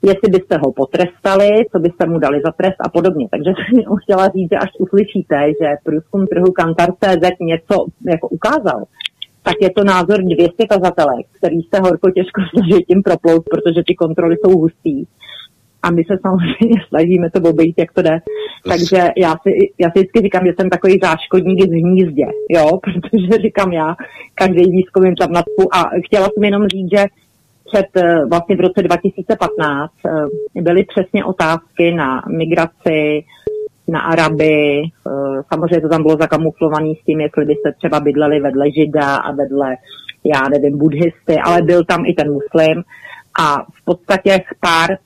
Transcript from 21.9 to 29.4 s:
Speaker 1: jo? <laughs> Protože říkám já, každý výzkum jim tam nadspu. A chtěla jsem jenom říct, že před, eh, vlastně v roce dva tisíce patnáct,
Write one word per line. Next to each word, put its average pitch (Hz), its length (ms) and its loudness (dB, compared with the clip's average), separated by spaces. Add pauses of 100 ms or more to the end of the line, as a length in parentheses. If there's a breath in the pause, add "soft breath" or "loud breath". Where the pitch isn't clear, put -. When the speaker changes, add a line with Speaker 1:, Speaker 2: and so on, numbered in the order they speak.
Speaker 1:
jo? 160 280 2
<laughs> - 40 -
Protože 190 600 0
říkám 196 300 0
já, 160 240 -4 (380 loud breath)
každý 185 360 2
výzkum 185 340 2
jim 185 100 2
tam 170 180 -2
nadspu. 381 420 0
A - 160 0 (160)
chtěla 202 280 2
jsem 208 100 0
jenom 202 240 0
říct, 190 280 -6
že 202 80 4 (680)
před, 196 140 0 (100)
eh, 170 340 2
vlastně 170 260 0
v 175 40 -2
roce 185 220 0
dva 175 140 0
tisíce 196 400 -4
patnáct, 151 680 -4